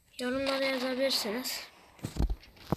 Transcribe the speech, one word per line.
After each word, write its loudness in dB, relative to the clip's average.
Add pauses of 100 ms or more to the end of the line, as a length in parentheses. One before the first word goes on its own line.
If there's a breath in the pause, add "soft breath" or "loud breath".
(200)
Yorumlara 0
yazabilirsiniz. 0 (1160)